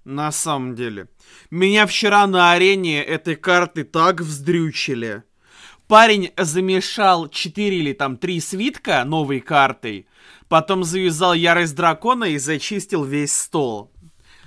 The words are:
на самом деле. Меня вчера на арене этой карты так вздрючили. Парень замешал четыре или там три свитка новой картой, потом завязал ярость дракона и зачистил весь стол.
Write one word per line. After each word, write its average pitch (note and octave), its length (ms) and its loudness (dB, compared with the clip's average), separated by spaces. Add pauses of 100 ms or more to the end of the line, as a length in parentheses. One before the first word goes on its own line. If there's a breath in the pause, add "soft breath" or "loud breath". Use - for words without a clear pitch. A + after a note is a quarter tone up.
на C#3+ 280 -6
самом C3+ 420 -4
деле. A2 340 -10 (420 soft breath)
Меня G3 360 2
вчера G#3 400 2
на F3+ 260 4
арене F3 500 2
этой D#3 340 -4
карты F3 480 0
так E3+ 380 0
вздрючили. C#3+ 1000 -4 (640 soft breath)
Парень G#3+ 500 6
замешал F#3 920 0
четыре F#3+ 520 -4
или D3 120 -2
там C3+ 240 -4
три F3 240 -4
свитка F#3+ 640 -4
новой C#3+ 360 -2
картой, B2+ 680 -2 (420 soft breath)
потом F3+ 360 2
завязал F3 500 0
ярость E3 420 2
дракона F3 480 0
и D#3 140 -2
зачистил D#3 680 -4
весь C#3+ 320 -4
стол. A#2 560 -4 (540 soft breath)